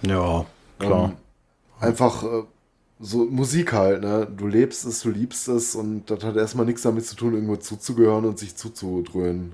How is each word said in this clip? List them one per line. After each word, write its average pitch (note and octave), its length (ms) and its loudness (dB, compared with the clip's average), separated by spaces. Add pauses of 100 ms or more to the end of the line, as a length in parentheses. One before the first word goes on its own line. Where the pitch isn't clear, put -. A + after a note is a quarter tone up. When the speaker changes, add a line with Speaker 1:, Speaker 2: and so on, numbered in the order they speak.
Speaker 1:
Ja, F2 440 0 (320)
klar. G2 320 2
Speaker 2:
Ähm, F2+ 60 -10 (640)
einfach, A#2 440 2
äh, A2+ 180 -2 (580)
so A2 260 0
Musik C3+ 480 0
halt, G2 280 4
ne? G#2 240 0 (100)
Du G2 100 -6
lebst A2+ 400 2
es, A2+ 160 -6
du A#2 80 0
liebst A2 380 -4
es A#2+ 260 0
und G#2+ 360 -6
das G#2+ 140 -4
hat A2 120 -2
erstmal A2 300 0
nichts A#2 160 -2
damit A2+ 240 0
zu G#2+ 100 -12
tun, A#2 180 0
irgendwo G#2+ 220 -2
zuzugehören A2 680 2
und G#2+ 140 -2
sich - 180 -14
zuzudröhnen F2+ 960 -4